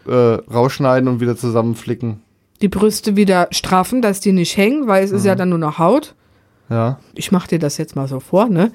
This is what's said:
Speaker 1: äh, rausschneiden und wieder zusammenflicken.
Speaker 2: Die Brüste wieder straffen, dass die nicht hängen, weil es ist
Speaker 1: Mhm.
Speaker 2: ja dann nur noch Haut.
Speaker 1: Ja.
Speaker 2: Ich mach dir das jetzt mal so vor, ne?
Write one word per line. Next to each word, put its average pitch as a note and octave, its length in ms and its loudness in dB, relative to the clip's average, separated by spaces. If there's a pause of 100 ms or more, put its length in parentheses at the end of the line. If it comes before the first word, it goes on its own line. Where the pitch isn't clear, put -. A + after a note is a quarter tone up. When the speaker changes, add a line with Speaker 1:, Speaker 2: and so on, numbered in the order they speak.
Speaker 1:
äh, C3+ 60 -6
rausschneiden B2+ 960 2
und A#2+ 140 -2
wieder A#2+ 160 -2
zusammenflicken. A#2 840 -4 (420)
Speaker 2:
Die G#3 60 2
Brüste G#3 480 0
wieder F#3+ 360 2
straffen, F#3+ 500 -2
dass G3+ 180 -2
die G3 140 0
nicht F3 240 0
hängen, B3+ 280 0
weil F#3+ 200 2
es G3+ 60 -6
ist G3 100 -2
Speaker 1:
Mhm. G3 60 0
Speaker 2:
ja F#3+ 80 2
dann F#3 140 -2
nur E3+ 100 0
noch D3+ 200 -4
Haut. G#3 340 2 (560)
Speaker 1:
Ja. A#2 300 -2 (160)
Speaker 2:
Ich - 160 -6
mach F3+ 160 0
dir F3 100 -2
das D3+ 200 -2
jetzt D#3 180 -10
mal C3+ 140 -4
so C3+ 100 -6
vor, G3+ 300 0
ne? F#3 260 2